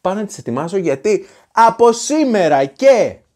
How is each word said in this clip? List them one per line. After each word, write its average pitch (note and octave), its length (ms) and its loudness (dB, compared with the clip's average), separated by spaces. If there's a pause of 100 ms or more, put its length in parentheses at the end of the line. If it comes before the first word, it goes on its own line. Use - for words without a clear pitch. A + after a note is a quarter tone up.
Πάω F#3 140 -4
να G#3 100 -6
τις G3 140 -16
ετοιμάσω D3 380 -6
γιατί F3+ 500 -4 (260)
από A#3 400 4
σήμερα A3 720 0
και, F#3+ 520 2 (200)